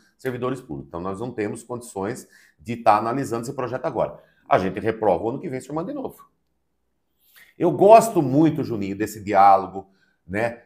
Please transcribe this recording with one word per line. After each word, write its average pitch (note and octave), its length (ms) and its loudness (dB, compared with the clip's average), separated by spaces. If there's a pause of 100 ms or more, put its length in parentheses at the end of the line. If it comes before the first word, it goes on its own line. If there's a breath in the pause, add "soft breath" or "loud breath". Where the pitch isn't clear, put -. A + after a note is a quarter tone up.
(160 loud breath)
servidores B2+ 440 -6
públicos. - 260 -14
Então, E2+ 140 -12
nós F#2+ 180 -8
não A#2+ 140 -10
temos G#2+ 320 -8
condições A#2 640 -10 (300 soft breath)
de A#2+ 180 -10
tá A#2 200 2
analisando A#2 460 -4
esse C3 100 -12
projeto B2+ 320 -8
agora. A2 320 -4 (320 soft breath)
A C#3 100 2
gente F#2+ 200 -4
reprova, G#2 460 -2
o A2 60 -4
ano C#3 100 -10
que F#3 80 -12
vem C3 100 -10
o B2+ 40 -12
senhor D3 120 -14
manda F3 180 -8
de C#4+ 60 -10
novo. - 260 -14 (1300 soft breath)
Eu E3+ 140 2
gosto G3+ 500 8
muito, D3 400 2
Juninho, G2+ 340 -6
desse G#2 260 -6
diálogo, F#2+ 680 4 (360)
né, A2+ 400 -6